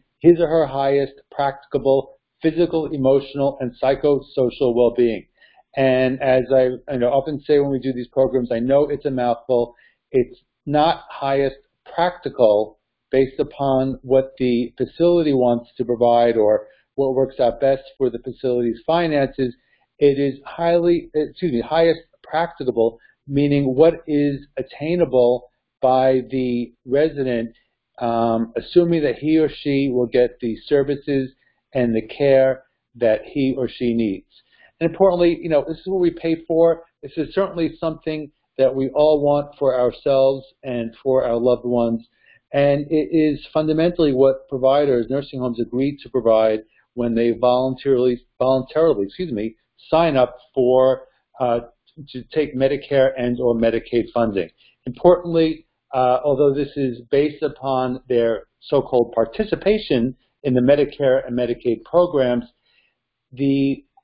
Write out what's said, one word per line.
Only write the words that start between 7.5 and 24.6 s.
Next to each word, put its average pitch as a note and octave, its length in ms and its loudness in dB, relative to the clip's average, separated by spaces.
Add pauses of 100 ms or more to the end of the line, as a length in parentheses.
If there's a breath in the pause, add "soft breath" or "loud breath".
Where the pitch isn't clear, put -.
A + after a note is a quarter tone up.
when C#3 120 0
we C3 80 -2
do C3 140 -4
these B2 160 -8
programs, B2+ 420 0
I A#2 80 -2
know C#3 300 2
it's C#3+ 160 -6
a C#3 60 -2
mouthful. A#2+ 640 -2 (360 soft breath)
It's B2 300 -2 (240)
not D3 440 0
highest C#3 460 -2 (300)
practical A#2 920 0 (320)
based C3 280 0
upon C3+ 600 -2
what C3+ 360 0
the B2 400 -2
facility E3 560 0
wants A#2+ 440 0
to A#2 80 -4
provide A#2+ 500 2
or G#2+ 320 2 (280 loud breath)
what C3 200 -2
works C3+ 240 -2
out A#2 220 0
best C3+ 220 0 (140)
for C3 120 0
the A#2 100 -8
facility's B2 640 -4
finances. D3 720 -2 (420)
It C#3 220 2
is C#3 240 -2
highly, E3+ 720 0
excuse D#3 380 -4
me, A#2 80 0
highest E3 400 0 (200)
practicable, B2 800 -2 (260 soft breath)
meaning C#3+ 500 0
what D#3+ 320 2
is C#3+ 380 -2 (120)
attainable C3 920 0 (340)